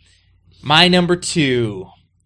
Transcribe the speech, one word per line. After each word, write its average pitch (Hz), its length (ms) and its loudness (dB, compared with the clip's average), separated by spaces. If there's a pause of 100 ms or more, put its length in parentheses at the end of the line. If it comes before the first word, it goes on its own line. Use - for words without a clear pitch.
(600)
my 160 280 2
number 175 280 2
two 120 720 -4 (380)